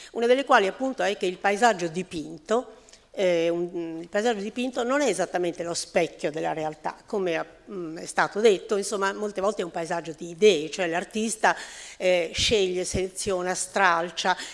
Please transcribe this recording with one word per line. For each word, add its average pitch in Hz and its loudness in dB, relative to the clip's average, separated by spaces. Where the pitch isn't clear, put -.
una 233 -2
delle 262 4
quali 226 6
appunto 254 -4
è 202 0
che 190 -2
il 180 -2
paesaggio 202 2
dipinto, 165 -4
eh, 170 2
un, 170 -4
il 175 -14
paesaggio 214 0
dipinto 247 -4
non 269 2
è 277 2
esattamente 175 -2
lo 170 -4
specchio - -2
della 160 -4
realtà, 156 -6
come, 175 -2
mm, 170 -10
è 180 -14
stato 175 0
detto, 214 4
insomma, 196 0
molte 202 -4
volte 202 0
è 190 -2
un 165 -10
paesaggio 165 -6
di 170 -12
idee, 165 4
cioè 180 -2
l'artista, 190 0
eh, 180 2
sceglie, 185 0
seleziona, 185 -2
stralcia, 175 0